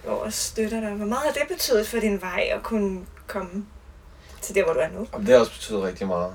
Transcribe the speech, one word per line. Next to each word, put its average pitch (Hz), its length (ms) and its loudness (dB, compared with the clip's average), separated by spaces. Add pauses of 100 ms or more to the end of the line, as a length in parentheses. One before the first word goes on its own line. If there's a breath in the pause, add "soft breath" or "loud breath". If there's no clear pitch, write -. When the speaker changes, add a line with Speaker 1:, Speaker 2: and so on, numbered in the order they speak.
Speaker 1:
går 214 120 -2
og 214 160 -4
støtter 220 480 -2
dig. 214 100 -4
Hvor 208 160 -4
meget 247 180 0
har 294 80 2
det 285 160 0
betydet 233 380 2
for 233 120 -2
din 208 240 2
vej 185 300 -2
at - 100 -2
kunne 196 380 0 (260)
komme 190 400 -8 (760 loud breath)
til 196 120 -10
der, 190 100 4
hvor 160 80 4
du - 60 2
er - 100 2
nu? 180 240 -6
Speaker 2:
Jamen, 208 140 -4
det 127 80 10
har 123 60 12
også 113 120 2
betydet 101 300 -4
rigtig 95 240 -4
meget. 90 280 0